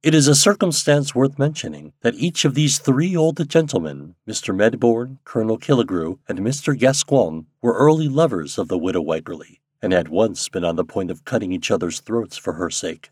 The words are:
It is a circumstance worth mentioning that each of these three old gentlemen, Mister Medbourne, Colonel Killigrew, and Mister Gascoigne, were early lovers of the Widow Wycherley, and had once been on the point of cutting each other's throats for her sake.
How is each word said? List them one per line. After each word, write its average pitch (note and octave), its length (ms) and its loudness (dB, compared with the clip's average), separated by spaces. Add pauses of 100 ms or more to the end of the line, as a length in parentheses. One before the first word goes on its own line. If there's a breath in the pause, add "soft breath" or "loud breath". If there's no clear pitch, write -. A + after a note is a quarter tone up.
It D#3 140 4
is C#3+ 140 6
a D3 40 6
circumstance D3+ 800 2
worth C#3 240 2
mentioning D#2+ 540 -6 (120)
that A#2 120 2
each D#3 300 -2
of C3 100 2
these D3 240 2
three E3 380 0
old D#3+ 320 0
gentlemen, E2+ 640 -2 (100)
Mister G#2+ 280 -6
Medbourne, A#2 720 2
Colonel A2 320 -2
Killigrew, F#2 640 0 (100)
and F#2 120 -6
Mister C#3 320 -2
Gascoigne, A#2+ 680 2 (200)
were A#2+ 120 2
early D3+ 340 4
lovers C3 500 0
of F2 120 -4
the F#2 80 -2
Widow F2 240 0
Wycherley, D#2+ 580 -6 (220)
and F#2+ 100 -2
had E2+ 160 2
once F#2+ 400 0
been E2 160 -6
on E2+ 140 -2
the E2 80 -2
point F2+ 260 -6
of D#2 140 -12
cutting G#2 260 -4
each F2+ 180 -6
other's F2+ 300 -2
throats A2+ 380 -6
for F2 160 -6
her E2+ 160 -6
sake. - 420 -8